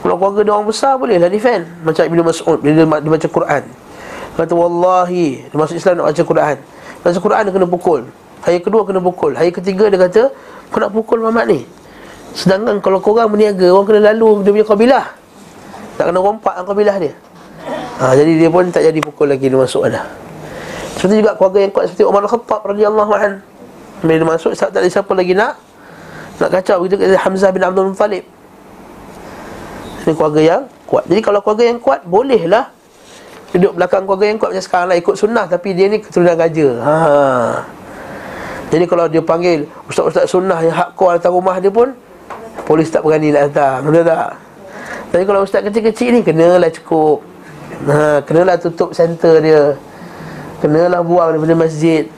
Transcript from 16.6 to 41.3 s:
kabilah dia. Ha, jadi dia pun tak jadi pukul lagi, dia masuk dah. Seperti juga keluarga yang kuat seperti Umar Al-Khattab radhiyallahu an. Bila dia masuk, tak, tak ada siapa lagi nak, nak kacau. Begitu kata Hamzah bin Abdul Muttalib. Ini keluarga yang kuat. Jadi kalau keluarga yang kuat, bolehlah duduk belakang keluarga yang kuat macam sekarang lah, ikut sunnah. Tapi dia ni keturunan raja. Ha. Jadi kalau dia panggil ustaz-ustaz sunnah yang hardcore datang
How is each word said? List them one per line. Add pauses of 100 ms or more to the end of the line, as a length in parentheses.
kabilah
dia. (840)
Ha,
jadi
dia
pun
tak
jadi
pukul
lagi,
dia
masuk
dah. (960)
Seperti
juga
keluarga
yang
kuat
seperti
Umar
Al-Khattab
radhiyallahu
an. (640)
Bila
dia
masuk,
tak,
tak
ada
siapa
lagi
nak, (800)
nak
kacau.
Begitu
kata
Hamzah
bin
Abdul
Muttalib. (1800)
Ini
keluarga
yang (220)
kuat.
Jadi
kalau
keluarga
yang
kuat,
bolehlah (880)
duduk
belakang
keluarga
yang
kuat
macam
sekarang
lah,
ikut
sunnah.
Tapi
dia
ni
keturunan
raja. (160)
Ha. (1800)
Jadi
kalau
dia
panggil (240)
ustaz-ustaz
sunnah
yang
hardcore
datang